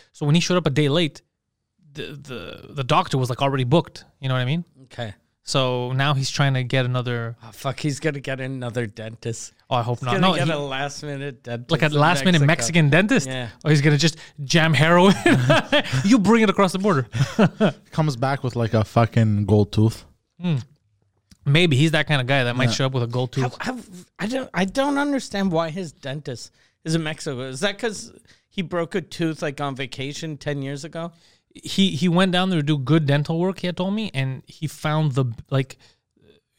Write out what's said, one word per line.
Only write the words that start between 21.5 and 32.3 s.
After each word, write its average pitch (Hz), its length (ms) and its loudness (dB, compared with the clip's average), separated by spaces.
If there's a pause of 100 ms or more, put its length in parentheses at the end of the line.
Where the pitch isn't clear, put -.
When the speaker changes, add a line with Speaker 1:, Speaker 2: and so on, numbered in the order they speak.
Speaker 1:
he's 151 160 4
that 151 160 0
kind 143 140 0
of 123 60 -4
guy 135 180 2
that 120 100 -2
might 127 140 2
Speaker 3:
Yeah. - 20 0
Speaker 1:
show 135 160 0
up 131 60 -4
with 123 100 -2
a 117 40 -2
gold 123 240 -4
tooth. 127 280 -4
Speaker 2:
How, 247 140 -6
how, 247 60 -12 (380)
I 180 80 -6
don't, 254 280 -6
I 185 120 0
don't 269 320 -2
understand 254 540 -2
why 165 180 -2
his 160 220 -10
dentist 139 580 -12 (340)
is 160 120 -2
in 165 80 -2
Mexico. 151 380 -8
Is 131 180 -10
that 196 180 -2
'cause - 340 -8 (380)
he 196 140 -8
broke 170 320 -4
a 185 60 -2
tooth, 160 420 -6
like, 151 180 -6
on 139 140 -6
vacation 139 640 -10
ten 143 260 -6
years 139 200 -8
ago? 165 280 -12 (420)
Speaker 1:
He, - 380 0
he 170 180 0
went 180 220 2